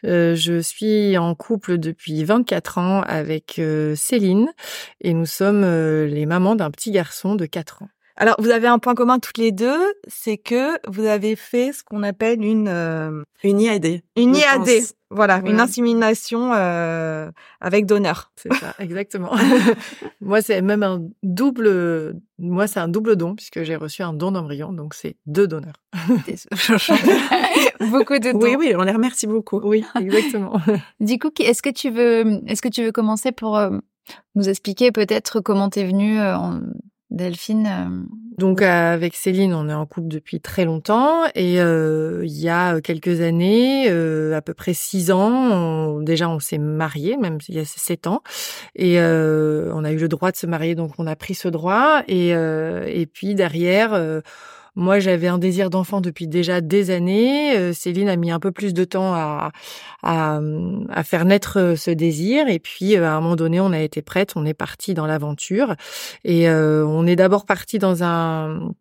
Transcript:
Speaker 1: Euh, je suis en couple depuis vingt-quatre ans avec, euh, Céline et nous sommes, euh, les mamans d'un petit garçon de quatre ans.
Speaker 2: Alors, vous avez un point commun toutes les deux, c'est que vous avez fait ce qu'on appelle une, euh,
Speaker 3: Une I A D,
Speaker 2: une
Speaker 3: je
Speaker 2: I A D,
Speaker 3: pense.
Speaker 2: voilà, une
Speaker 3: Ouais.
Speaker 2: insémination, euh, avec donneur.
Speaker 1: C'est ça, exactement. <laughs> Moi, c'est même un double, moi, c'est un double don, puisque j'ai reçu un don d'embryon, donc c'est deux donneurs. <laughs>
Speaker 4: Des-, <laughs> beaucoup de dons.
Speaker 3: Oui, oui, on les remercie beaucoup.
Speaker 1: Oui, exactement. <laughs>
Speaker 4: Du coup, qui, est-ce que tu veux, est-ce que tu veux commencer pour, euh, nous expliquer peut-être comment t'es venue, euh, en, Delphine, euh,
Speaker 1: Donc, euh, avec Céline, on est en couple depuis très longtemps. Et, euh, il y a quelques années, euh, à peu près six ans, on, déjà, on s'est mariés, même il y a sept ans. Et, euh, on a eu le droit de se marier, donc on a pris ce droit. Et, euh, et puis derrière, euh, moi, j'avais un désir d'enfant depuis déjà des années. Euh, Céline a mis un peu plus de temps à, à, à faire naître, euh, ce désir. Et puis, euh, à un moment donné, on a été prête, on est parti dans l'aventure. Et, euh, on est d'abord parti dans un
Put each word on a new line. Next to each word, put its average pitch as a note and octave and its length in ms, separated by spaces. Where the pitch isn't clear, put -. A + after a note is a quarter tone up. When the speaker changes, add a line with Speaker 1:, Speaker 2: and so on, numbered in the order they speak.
Speaker 1:
Euh, E3+ 300
je E3+ 260
suis G#3 560
en E3+ 180
couple F#3 440
depuis D#3+ 460
vingt-quatre G3+ 520
ans F#3+ 240
avec, D#3 580
euh, D#3 380
Céline G#3 540
et E3+ 140
nous E3 120
sommes, G3+ 380
euh, D#3 420
les D3 200
mamans F3+ 280
d'un F3 160
petit - 200
garçon G3 460
de F3 100
quatre - 360
ans. G3 60
Speaker 2:
Alors, A3 220
vous A3 120
avez A#3 180
un A#3+ 100
point B3 160
commun B3 240
toutes - 200
les A3+ 140
deux, D4 420
c'est - 300
que A#3 400
vous G#3+ 200
avez G#3+ 280
fait B3 380
ce - 100
qu'on G#3 200
appelle A3 420
une, G#3+ 240
euh, D#3+ 540
Speaker 3:
Une G3+ 160
I A3+ 120
A G#3 80
D, E3 260
Speaker 2:
une A#3+ 180
Speaker 3:
je D4 60
Speaker 2:
I D4 40
A C#4 140
D, A3+ 220
Speaker 3:
pense. A#3+ 120
Speaker 2:
voilà, G3 300
une F#3+ 180
Speaker 3:
Ouais. A3+ 40
Speaker 2:
insémination, A#3 960
euh, E3 760
avec G3 240
donneur. G3 500
Speaker 1:
C'est - 160
ça, E3 260
exactement. F#3 540
<laughs> A#3+ 880
Moi, G3+ 220
c'est G3+ 180
même G#3 220
un F#3 180
double, F#3 1000
moi, F3+ 280
c'est G3+ 140
un E3+ 60
double G#3+ 300
don, F3 180
puisque - 280
j'ai D#3+ 140
reçu D3+ 260
un E3+ 100
don D#3+ 180
d'embryon, D#3 440
donc D3+ 180
c'est - 320
deux F3 240
donneurs. D#3 340
<laughs> F3 320
Speaker 4:
Des-, - 100
<laughs> C4+ 1300
beaucoup C#4 280
de B3 140
dons. G#3 100
Speaker 3:
Oui, A#3+ 160
oui, D4 180
on F#3 60
les F#3+ 100
remercie A3+ 340
beaucoup. G#3+ 380
Speaker 1:
Oui, G#3+ 220
exactement. G#3 600
<laughs> - 200
Speaker 4:
Du A3+ 180
coup, D#4 120
qui, - 140
est-ce A#3 180
que C#4 80
tu C4 180
veux, A3+ 580
est-ce G#3 140
que B3 80
tu A3+ 160
veux A3 80
commencer A3 400
pour, A3 240
euh, G#3 140
nous G3 160
expliquer G3+ 420
peut-être G#3+ 480
comment G3 300
t'es G3+ 140
venue, G#3 360
euh, F#3+ 160
en, F3 240
Delphine, F3+ 520
euh, G#3+ 720
Speaker 1:
Donc, F#3+ 240
euh, E3+ 320
avec E3+ 200
Céline, F#3+ 380
on D#3 160
est D3+ 60
en D3+ 100
couple E3 240
depuis D#3 320
très - 240
longtemps. A#3 600
Et, F3+ 260
euh, D#3+ 640
il D#3 160
y E3 80
a E3+ 320
quelques E3 400
années, G#3+ 720
euh, D#3+ 440
à D3+ 60
peu - 140
près - 180
six F3+ 380
ans, G3 200
on, E3 680
déjà, E3 300
on D#3+ 100
s'est - 160
mariés, D3+ 600
même E3+ 180
il F3 60
y - 20
a D#3 80
sept - 400
ans. G#3 160
Et, F3 220
euh, D#3 760
on D#3 100
a D3+ 80
eu D#3 60
le D#3+ 100
droit F3+ 240
de - 60
se - 80
marier, E3 280
donc D#3+ 220
on E3+ 100
a D#3 80
pris - 200
ce - 140
droit. F#3 600
Et, F3 260
euh, D#3+ 540
et E3+ 160
puis F#3+ 300
derrière, F#3 580
euh, D#3 300
moi, F#3+ 260
j'avais F3+ 280
un F3+ 80
désir F#3 320
d'enfant F#3+ 320
depuis F3 260
déjà F3 360
des F3+ 280
années. A3+ 680
Euh, F3 160
Céline F#3 340
a F#3 80
mis E3+ 140
un E3 100
peu F#3+ 120
plus G3 200
de F3+ 120
temps F#3+ 280
à, D3+ 400
à, D#3 380
à - 140
faire E3+ 240
naître, G3+ 320
euh, F3 180
ce F3 140
désir. E3+ 580
Et F3+ 100
puis, G3 380
euh, E3+ 100
à D#3+ 40
un D#3 100
moment E3+ 160
donné, E3 240
on F#3+ 120
a D#3+ 100
été D3+ 180
prête, F#3+ 340
on D3+ 120
est D#3 80
parti - 400
dans D#3+ 100
l'aventure. D#3 720
Et, E3+ 240
euh, D#3 380
on D#3+ 200
est F3 100
d'abord F#3+ 280
parti - 340
dans F#3 240
un E3 680